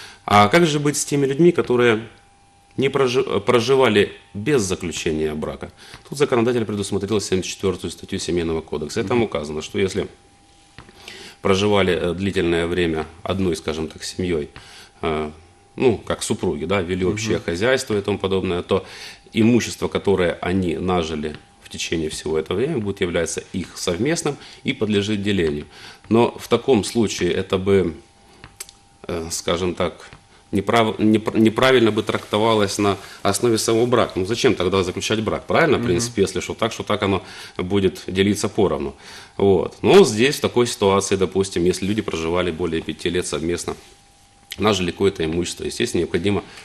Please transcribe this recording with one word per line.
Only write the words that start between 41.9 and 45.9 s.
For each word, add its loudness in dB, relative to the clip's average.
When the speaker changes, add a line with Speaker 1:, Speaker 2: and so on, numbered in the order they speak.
Speaker 1:
проживали -2
более -4
пяти -6
лет -2
совместно, -4
нажили 0
какое-то 0
имущество, -4
естественно, -2